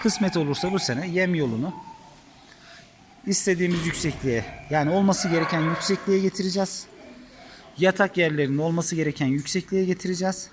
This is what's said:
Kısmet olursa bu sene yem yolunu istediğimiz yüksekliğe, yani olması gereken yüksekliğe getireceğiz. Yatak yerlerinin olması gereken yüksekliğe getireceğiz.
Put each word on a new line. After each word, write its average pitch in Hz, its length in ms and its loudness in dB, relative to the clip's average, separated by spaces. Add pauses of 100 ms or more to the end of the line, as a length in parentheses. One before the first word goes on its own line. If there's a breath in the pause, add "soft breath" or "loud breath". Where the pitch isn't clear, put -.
Kısmet 196 340 2
olursa 151 340 0
bu 190 80 0
sene 139 280 -2
yem 180 280 0
yolunu 139 380 -2 (1500 loud breath)
istediğimiz 175 600 0
yüksekliğe, 135 840 -2
yani 147 200 2
olması 190 400 2
gereken 165 320 2
yüksekliğe 190 580 0
getireceğiz. 190 680 -2 (920 loud breath)
Yatak 190 400 4
yerlerinin 151 400 2
olması 165 380 0
gereken 151 300 0
yüksekliğe 175 600 0
getireceğiz. 185 680 -2